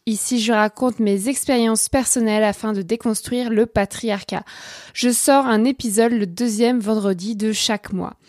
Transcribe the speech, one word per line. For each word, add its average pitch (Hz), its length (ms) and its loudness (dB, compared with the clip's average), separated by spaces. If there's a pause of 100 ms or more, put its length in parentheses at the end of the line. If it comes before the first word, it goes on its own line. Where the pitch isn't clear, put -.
Ici, 226 340 -2
je 226 140 2
raconte 214 440 0
mes 202 300 2
expériences 233 600 0
personnelles 220 540 2
afin 214 280 -2
de 196 80 -2
déconstruire 226 720 -2
le 226 160 2
patriarcat. 202 800 -4 (500)
Je 240 160 0
sors 269 340 4
un 220 200 2
épisode 233 480 2
le 214 120 2
deuxième 226 560 0
vendredi 202 560 -2
de 214 160 0
chaque - 400 -4
mois. 180 220 -6 (140)